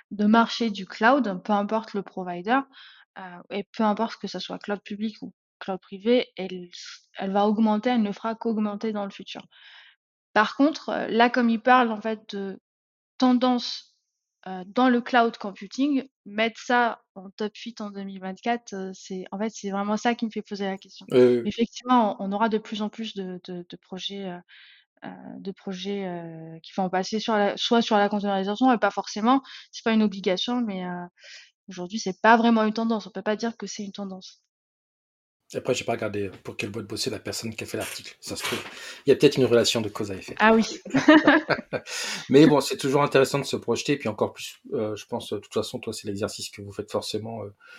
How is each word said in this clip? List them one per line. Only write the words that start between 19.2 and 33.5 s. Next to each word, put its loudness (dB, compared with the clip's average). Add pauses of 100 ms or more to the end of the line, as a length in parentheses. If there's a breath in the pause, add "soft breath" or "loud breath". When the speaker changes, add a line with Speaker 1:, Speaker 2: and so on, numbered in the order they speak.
Speaker 1:
en -8
fait, -2
c'est -8
vraiment -2
ça 0
qui -4
me -6
fait -8
poser -8
la -4
question. -20
Speaker 2:
Oui, 8
oui, 8
oui. -4
Speaker 1:
Effectivement, 2
on -4
aura 2
de 0
plus -6
en -4
plus -10
de, -8
de, -12
de -16
projets, -10
heu, -10 (680 loud breath)
heu, -12 (300)
de -8
projets, -8
heu, -10
qui -20
vont 0
passer -2
sur -2
la, 2
soit 2
sur 2
la 4
containerisation, 2
et 2
pas 2
forcément, 0 (300 loud breath)
c'est -14
pas 2
une 4
obligation, -2
mais, -6
heu, -8 (640 loud breath)
aujourd'hui, -8
c'est -6
pas 8
vraiment 4
une 0
tendance. -2
On -20
peut -10
pas -2
dire -6